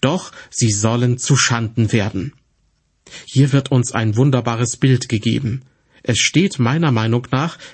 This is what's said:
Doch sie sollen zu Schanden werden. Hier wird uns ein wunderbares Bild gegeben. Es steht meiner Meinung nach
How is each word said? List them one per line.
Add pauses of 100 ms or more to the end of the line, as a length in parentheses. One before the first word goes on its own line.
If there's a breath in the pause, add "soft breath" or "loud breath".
Doch (180 loud breath)
sie
sollen
zu
Schanden
werden. (920 loud breath)
Hier
wird
uns
ein
wunderbares
Bild
gegeben. (400 soft breath)
Es
steht
meiner
Meinung
nach (160 loud breath)